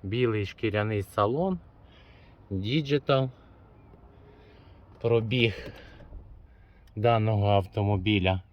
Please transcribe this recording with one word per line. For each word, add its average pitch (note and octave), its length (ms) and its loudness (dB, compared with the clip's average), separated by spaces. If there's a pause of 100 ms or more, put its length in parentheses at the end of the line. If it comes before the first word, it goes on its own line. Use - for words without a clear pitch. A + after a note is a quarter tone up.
білий G#2+ 420 0
шкіряний G#2+ 580 -2
салон, D3+ 560 -2 (880)
діджитал. C3+ 800 0 (1700)
Пробіг A2+ 680 0 (1300)
даного A2 520 2
автомобіля G2 960 2 (120)